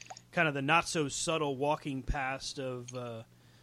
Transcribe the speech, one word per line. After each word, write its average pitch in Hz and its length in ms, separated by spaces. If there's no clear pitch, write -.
kind 170 160
of 143 60
the 139 80
not 160 260
so 151 200
subtle 151 500
walking 143 460
past 135 560
of, 123 340
uh, 120 300